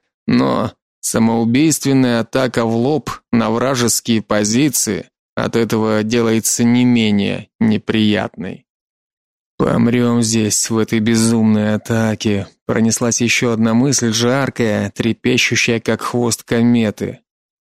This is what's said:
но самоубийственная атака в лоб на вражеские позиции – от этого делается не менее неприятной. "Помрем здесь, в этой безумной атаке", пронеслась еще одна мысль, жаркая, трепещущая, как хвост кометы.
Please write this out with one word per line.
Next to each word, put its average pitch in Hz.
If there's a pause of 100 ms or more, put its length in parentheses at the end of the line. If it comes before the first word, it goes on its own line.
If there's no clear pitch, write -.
(280)
но 123 (280)
самоубийственная 120
атака 123
в 113
лоб 135 (220)
на 113
вражеские 117
позиции – 107 (260)
от -
этого 110
делается 113
не 120
менее 107 (100)
неприятной. 104 (920)
"Помрем 120
здесь, 110
в 113
этой 110
безумной 110
атаке", 107 (180)
пронеслась 113
еще 120
одна 113
мысль, 120
жаркая, 117
трепещущая, 117
как 110
хвост 120
кометы. 117 (400)